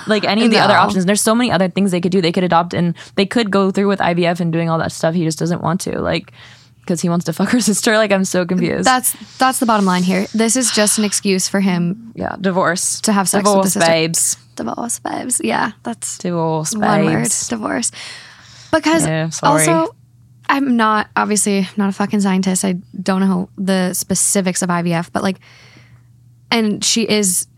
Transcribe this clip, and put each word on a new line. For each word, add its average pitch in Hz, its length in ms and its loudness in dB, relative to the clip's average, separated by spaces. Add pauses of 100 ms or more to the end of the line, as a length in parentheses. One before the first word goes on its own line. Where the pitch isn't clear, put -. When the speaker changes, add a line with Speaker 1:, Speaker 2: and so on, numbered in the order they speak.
Speaker 1:
like, 208 180 0
any 202 200 2
of 233 60 4
the 226 80 4
other 185 160 4
Speaker 2:
No. 170 60 6
Speaker 1:
options. 190 260 2
There's 202 160 2
so 220 120 2
many 240 160 2
other 185 180 2
things 190 220 0
they 175 120 0
could 180 100 0
do. 190 80 2
They 170 120 0
could 185 120 0
adopt, 175 300 2
and 170 200 0 (220)
they 202 100 2
could 214 240 -2
go 196 200 2
through 196 180 0
with 196 120 0
I 175 140 2
V 170 120 0
F 170 140 0
and 170 120 -2
doing 165 160 0
all 165 100 0
that 135 140 -4
stuff. 160 220 -2
He 175 100 0
just 160 140 -2
doesn't 165 240 -2
want 170 200 -2
to, - 180 -6
like, - 320 -4 (540)
'cause 170 140 -2
he 180 80 0
wants 170 180 -2
to 165 60 -2
fuck 190 180 -2
her 247 100 4
<laughs> 214 120 0
sister. 214 240 0
Like, 220 160 2
I'm 190 140 2
so 180 180 0
confused. 180 400 -2
Speaker 2:
That's, 254 300 2 (240)
that's 262 200 2
the 247 80 0
bottom 214 200 2
line 180 160 2
here. 185 320 0
This 226 200 2
is 254 180 0
just 208 260 2
an 214 60 2
excuse 196 440 0
for 196 120 0
him 190 540 -2
Speaker 1:
Yeah, - 260 -6
divorce. 180 600 0
Speaker 2:
to 220 100 2
have 196 160 2
sex 202 160 0
with - 0 -
the 202 80 4
Speaker 1:
Divorce, 196 200 4
Speaker 2:
sister. 170 180 2
Speaker 1:
babes. 165 460 0 (200)
Speaker 2:
Divorce, - 420 -6
babes. - 440 -6
Yeah, - 300 -2 (100)
that's - 360 -10
Speaker 1:
Divorce, 160 560 -2
Speaker 2:
one 208 320 2
word. - 160 0
Speaker 1:
babes. - 260 -2
Speaker 2:
Divorce. 220 420 -4 (800)
Because 320 360 2
Speaker 1:
Yeah, 160 240 -2
sorry. - 360 2
Speaker 2:
also, 330 280 0 (560)
I'm 277 260 0
not, 214 400 2
obviously, 202 600 0
not 202 140 0
a - 20 -2
fucking 202 280 -2
scientist. 190 440 0
I 185 120 0 (260)
don't 190 180 0
know 190 360 0
the 185 380 0
specifics 185 680 -2
of 185 80 -2
I 175 120 0
V 175 120 0
F, 165 180 -4
but, - 100 -2
like, 190 180 -2 (1120)
and 220 320 -2
she - 200 -2
is 202 440 -2 (120)